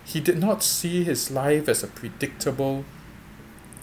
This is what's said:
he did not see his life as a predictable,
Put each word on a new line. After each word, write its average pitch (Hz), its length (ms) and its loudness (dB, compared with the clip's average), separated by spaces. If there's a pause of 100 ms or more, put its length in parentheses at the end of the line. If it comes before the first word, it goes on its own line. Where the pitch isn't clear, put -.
he - 160 -2
did 165 180 4
not 202 240 4
see 175 420 2
his 147 260 0
life 147 380 4
as - 140 4
a - 40 -6
predictable, 135 960 -2 (1000)